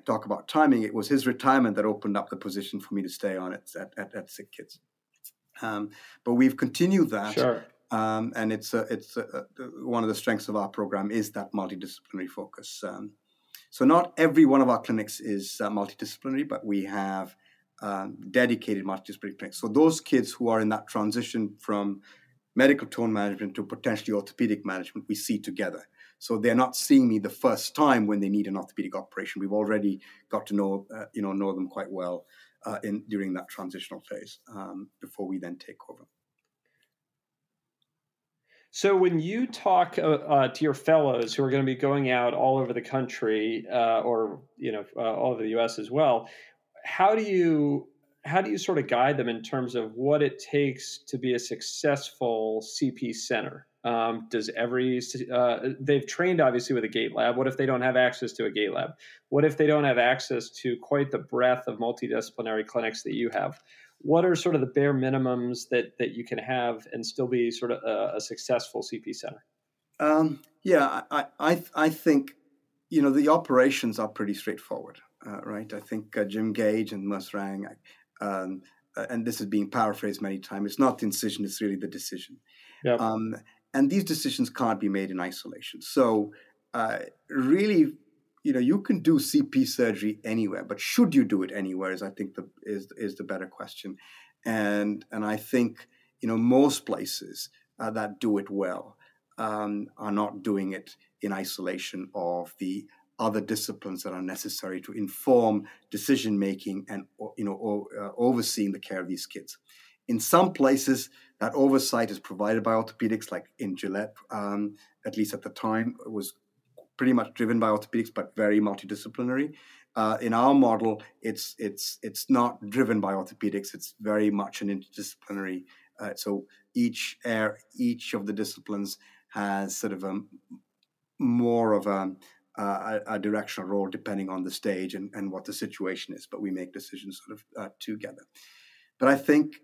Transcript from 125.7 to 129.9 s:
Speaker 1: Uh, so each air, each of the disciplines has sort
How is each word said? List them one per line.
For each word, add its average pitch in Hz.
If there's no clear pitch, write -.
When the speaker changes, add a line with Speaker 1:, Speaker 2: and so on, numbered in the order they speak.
Speaker 1:
Uh, 104
so 101
each -
air, 110
each 120
of 101
the 104
disciplines 101
has 98
sort 101